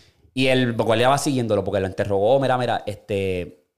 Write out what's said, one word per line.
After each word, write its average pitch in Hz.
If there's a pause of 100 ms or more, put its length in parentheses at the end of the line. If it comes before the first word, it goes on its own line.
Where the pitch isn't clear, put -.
(340)
Y 131
el 127
guardia 113
va 139
siguiéndolo 117
porque 98
lo 95
interrogó, 101
"Mira, 127
mira, 117
este, 98 (100)